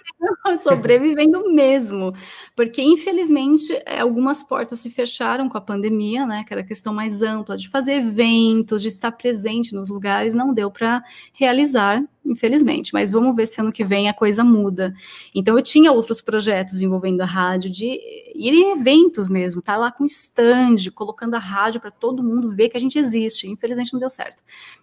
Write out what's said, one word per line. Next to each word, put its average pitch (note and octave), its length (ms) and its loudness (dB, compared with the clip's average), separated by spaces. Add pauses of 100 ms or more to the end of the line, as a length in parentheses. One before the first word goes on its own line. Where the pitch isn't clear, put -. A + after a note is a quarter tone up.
(200)
<laughs> F4+ 420 -4
Sobrevivendo D4+ 920 2
mesmo. A#3+ 600 2 (420)
Porque, A#3 280 -2
infelizmente, D#4 880 2 (140)
é, - 140 -6
algumas B3 420 -2
portas A#3+ 360 -8
se A#3+ 120 -8
fecharam B3 580 -4
com - 80 -8
a - 40 -6
pandemia, G#3+ 680 -4
né? G#3+ 200 -8
Que - 60 -16
era G3 80 -8
a F#3+ 60 -10
questão G#3 260 -10
mais G#3+ 300 -6
ampla A3 340 -6
de F#3+ 120 -14
fazer C#4 260 -2
eventos, A3+ 880 2
de A3 60 -4
estar A3+ 240 -6
presente A3+ 640 -4
nos G3 140 -10
lugares, G3+ 460 -2
não B3+ 180 0
deu G#3 180 -2
pra A#3 320 -2 (300)
realizar, B3+ 720 2 (200)
infelizmente. B3 680 0
Mas G3+ 180 -2
vamos A#3 240 2
ver A3+ 120 0
se - 140 2
ano A3 120 -2
que A3 120 -6
vem G3+ 240 0
a G#3 60 -2
coisa G#3+ 300 0
muda. G3 500 2 (400)
Então, G3 220 2
eu C4 60 4
tinha D4+ 300 6
outros A3+ 280 0
projetos G3 600 -2
envolvendo F#3 400 -2
a F3+ 40 -2
rádio, F#3 440 -2
de F#3+ 160 -8
ir - 640 -6
em F#4 200 6
eventos D4 560 4
mesmo, F3+ 340 -2
tá G#3 140 -2
lá A#3+ 140 0
com C#4 140 -4
stand, B3 720 4 (180)
colocando G#3+ 400 -8
a A#3 40 -2
rádio G3+ 420 -4
pra G3+ 100 -16
todo B3+ 320 -4
mundo A#3 320 -2
ver G#3+ 140 2
que A#3+ 80 -8
a A#3+ 40 -2
gente C4 180 -2
existe. A3 500 0
Infelizmente, A#3+ 440 -6
não B3+ 80 -6
deu B3+ 100 -4
certo. - 320 -12 (400)